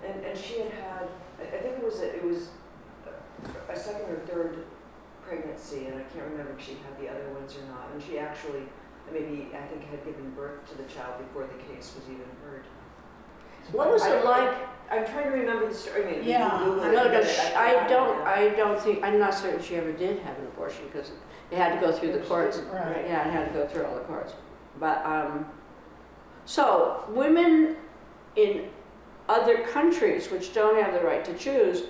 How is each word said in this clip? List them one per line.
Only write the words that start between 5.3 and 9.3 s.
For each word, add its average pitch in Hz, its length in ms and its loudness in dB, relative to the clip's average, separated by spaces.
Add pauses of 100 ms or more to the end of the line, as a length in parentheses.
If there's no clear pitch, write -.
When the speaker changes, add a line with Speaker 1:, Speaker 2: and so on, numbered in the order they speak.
Speaker 1:
and 135 140 -10
I 135 40 -12 (100)
can't 156 180 -12
remember 143 260 -10
if - 80 -16
she 135 80 -14
had 135 260 -16
the 139 100 -10
other - 240 -10
ones 139 220 -14
or 135 160 -14
not. 131 220 -14
And 147 80 -12
she 151 160 -10
actually, 147 460 -8 (480)
maybe, 151 420 -6